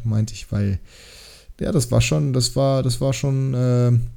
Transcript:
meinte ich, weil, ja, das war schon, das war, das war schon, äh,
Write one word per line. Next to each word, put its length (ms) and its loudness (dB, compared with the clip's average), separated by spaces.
meinte 300 0
ich, 160 -14
weil, 280 -2
ja, 120 -4
das 200 0
war 80 4
schon, 320 0
das 240 0
war, 260 2
das 180 -2
war 120 0
schon, 420 -2
äh, 380 2